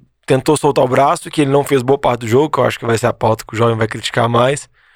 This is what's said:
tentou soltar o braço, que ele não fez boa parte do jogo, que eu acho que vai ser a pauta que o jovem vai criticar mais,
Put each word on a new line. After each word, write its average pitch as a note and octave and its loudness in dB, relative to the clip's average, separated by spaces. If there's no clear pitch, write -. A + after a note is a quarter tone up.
tentou C#3 2
soltar C#3 2
o - 0
braço, C#3+ 0
que D#3 -2
ele C#3 0
não C#3 2
fez C#3 0
boa C3+ 2
parte B2 -2
do A#2+ -8
jogo, C3+ 2
que - -2
eu B2 2
acho B2 -2
que - -12
vai A#2 0
ser A#2 0
a A2 -2
pauta A2 -2
que - -14
o - -10
jovem A#2 0
vai A2 -2
criticar A#2 -4
mais, B2 0